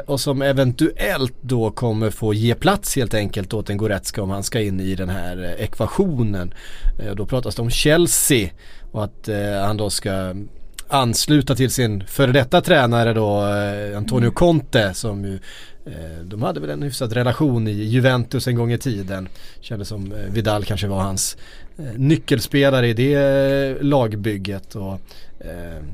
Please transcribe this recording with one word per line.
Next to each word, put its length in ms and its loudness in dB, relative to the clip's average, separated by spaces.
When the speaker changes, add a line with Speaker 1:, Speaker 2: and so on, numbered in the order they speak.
Speaker 1:
och 140 -2
som 220 0
eventuellt 1000 2
då 300 0
kommer 400 -2
få 240 -2
ge 200 2
plats 420 0
helt 180 0
enkelt 400 -2
åt 160 -4
en 60 -2
Goretzka 460 -2
om 80 -2
han 120 -4
ska 180 -2
in 200 -2
i 140 -2
den 140 -2
här, 360 -4
eh, 200 -2
ekvationen. 920 0
Eh, 160 -2
då 120 -4
pratas 280 -2
det 80 -2
om 80 0
Chelsea 800 4
och 120 -2
att, 240 -8
eh, 80 -2
han 100 2
då 140 -2
ska 440 -2
ansluta 680 4
till 160 2
sin 360 0
före 260 2
detta 280 4
tränare 520 4
då, 340 2
eh, 520 -2
Antonio 280 2
Speaker 2:
Mm. 80 2
Speaker 1:
Conte, 600 4
som 300 -4
ju, 100 -6
eh, 380 -12
de 180 -6
hade 180 -2
väl 100 -6
en 120 -6
hyfsad 300 -4
relation 560 2
i 40 0
Juventus 760 2
en 60 2
gång 180 0
i 60 2
tiden. 500 -6
Kändes 280 -8
som, 240 -8
eh, 60 -6
Vidal 460 0
kanske 220 -2
var 160 0
hans, 340 -2
eh, 60 -10
nyckelspelare 920 4
i 60 2
det, 200 2
eh, 680 2
lagbygget. 880 0
Och, 180 -6
eh, 420 -12